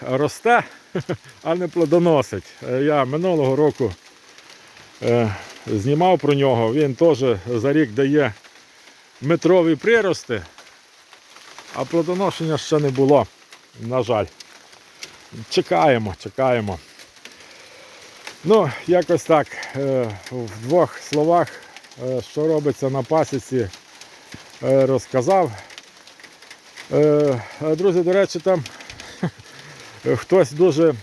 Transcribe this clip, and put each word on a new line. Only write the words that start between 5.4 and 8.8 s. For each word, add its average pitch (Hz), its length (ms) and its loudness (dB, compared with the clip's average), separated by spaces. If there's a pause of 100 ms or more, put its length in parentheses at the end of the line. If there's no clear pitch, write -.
знімав 143 520 2
про 143 160 0
нього, 123 380 2
він 143 220 0
теж 143 300 2 (220)
за 120 260 -2
рік 147 180 2
дає 139 420 0 (880)